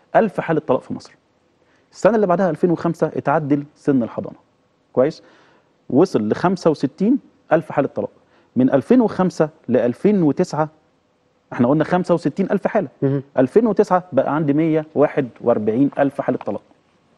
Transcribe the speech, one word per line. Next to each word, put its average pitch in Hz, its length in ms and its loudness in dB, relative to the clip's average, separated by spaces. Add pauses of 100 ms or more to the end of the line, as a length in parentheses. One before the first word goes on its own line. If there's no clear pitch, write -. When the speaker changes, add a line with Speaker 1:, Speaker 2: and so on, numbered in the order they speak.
(160)
Speaker 1:
ألف 190 240 2
حالة 160 280 -2
طلاق 127 140 0
في - 120 -12
مصر. - 220 -16 (760)
السنة 208 240 0
اللي 208 120 2
بعدها 175 220 0
ألفين 165 220 0
وخمسة 160 360 -2
اتعدل 143 560 -2 (120)
سن 135 280 0
الحضانة. - 320 -10 (580)
كويس؟ 139 300 -2 (680)
وصل 120 400 2
لخمسة 175 420 0
وستين 190 460 0 (360)
ألف 160 180 -2
حالة 135 160 -2
طلاق. - 220 -6 (460)
من 131 180 2
ألفين 226 280 2
وخمسة 185 480 -2 (180)
لألفين 123 560 0
وتسعة 151 460 0 (840)
احنا 120 140 0
قلنا 151 160 2
خمسة 180 300 0
وستين 165 380 -2
ألف - 160 -2
حالة. 196 200 -2 (140)
Speaker 2:
مهم. 139 220 -2 (140)
Speaker 1:
ألفين 196 300 2
وتسعة 185 360 0 (100)
بقى 135 220 0
عندي 147 180 0
مية 156 320 0 (100)
واحد 143 320 0 (140)
وأربعين 117 480 0 (100)
ألف 139 220 -2
حالة 127 240 -4
طلاق. 101 160 -6 (560)